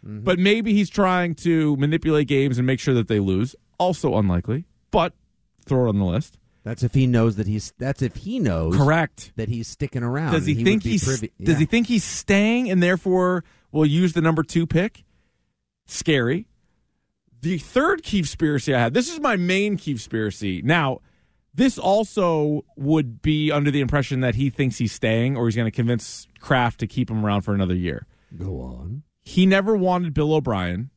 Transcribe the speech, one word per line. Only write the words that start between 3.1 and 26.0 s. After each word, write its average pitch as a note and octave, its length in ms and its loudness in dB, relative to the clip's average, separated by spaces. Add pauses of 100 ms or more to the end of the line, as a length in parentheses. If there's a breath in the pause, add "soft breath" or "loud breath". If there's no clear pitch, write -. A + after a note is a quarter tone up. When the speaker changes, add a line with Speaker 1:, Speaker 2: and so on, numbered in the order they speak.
Speaker 2:
lose. G2 360 0 (240)
Also E3 360 0
unlikely, G#2 500 0 (260)
but F3 220 2 (520)
throw B2+ 200 2
it A#2 40 2
on G2+ 80 2
the G2 80 2
list. F2+ 320 -2 (260)
Speaker 1:
That's A2 200 -6
if A#2+ 120 0
he C3+ 100 6
knows A#2 300 4
that G#2 100 -2
he's, G#2 320 -6
that's C3 240 -4
if B2+ 140 -4
he A3 240 -8
knows E2+ 360 0
Speaker 2:
Correct. D3+ 600 0
Speaker 1:
that A2 140 -8
he's A#2 180 -6
sticking - 340 -8
around B2+ 320 -4
Speaker 2:
Does D#3 140 0
he D3+ 60 0
Speaker 1:
and B2 60 -2
he A#2 60 0
Speaker 2:
think G#3 160 4
Speaker 1:
would - 40 -16
be - 80 0
Speaker 2:
he's, G3 100 0
Speaker 1:
privy-, B2 280 -4 (120)
Speaker 2:
does D#3+ 140 2
he D3+ 60 2
Speaker 1:
yeah. D3+ 60 -2
Speaker 2:
think A#3 160 2
he's A3+ 180 0
staying G#3+ 680 0
and F#3 100 2
therefore F3+ 600 2 (280 soft breath)
will D#3 140 2
use D#3+ 280 2
the E3+ 80 0
number D#3+ 200 2
two E3 240 0
pick? F3 380 -2 (840)
Scary. C#3+ 600 -2 (960)
The E3 180 -2
third D#4+ 420 0
conspiracy D3+ 720 -2
I B2 60 2
have, A#2+ 140 0
this B3+ 200 0
is D#4+ 60 -10
my C4 160 0
main F#3+ 420 0
conspiracy. G#2+ 840 -6
Now, C#3+ 380 0 (520)
this A#3+ 240 2
also F3 880 0 (100)
would C#3+ 460 0
be D3+ 300 0
under D3 180 2
the C#3+ 120 0
impression C3 400 -2
that B2 120 0
he C3+ 160 0
thinks B2+ 300 -2
he's A2+ 120 0
staying A#2 460 0
or A#2 80 0
he's A2 100 0
gonna A#2 140 0
convince A#2 580 -4 (120)